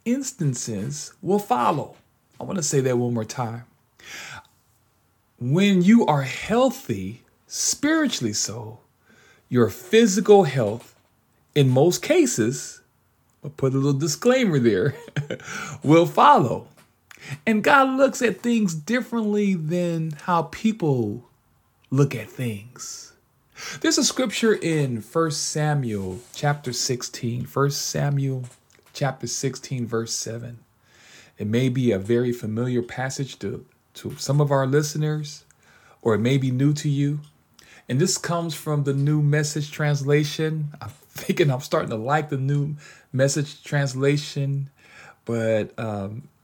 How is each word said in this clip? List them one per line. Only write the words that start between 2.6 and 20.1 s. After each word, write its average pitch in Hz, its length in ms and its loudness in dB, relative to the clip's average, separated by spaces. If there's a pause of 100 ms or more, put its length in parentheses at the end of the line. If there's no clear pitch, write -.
say 147 180 0
that 127 180 2
one 120 160 0
more 113 100 -2
time. 117 400 -8 (1700)
When 180 440 4
you 226 240 8
are 143 160 4
healthy, 131 1000 -2 (240)
spiritually 285 840 -2
so, 110 480 -8 (680)
your 120 220 4
physical 208 760 6
health, 120 520 -4 (580)
in 135 140 6
most 147 340 4
cases, 240 800 0 (640)
I'll 143 60 -12
put 135 220 -2
a 135 40 0
little 139 160 2
disclaimer 165 680 2
there, 113 380 2 (420)
<laughs> - 460 -12
will 165 220 8
follow. 190 600 4 (800)
And 214 160 2
God 277 340 6
looks 269 260 2
at 214 180 0
things 220 340 2
differently 208 800 -2
than 165 580 -2 (100)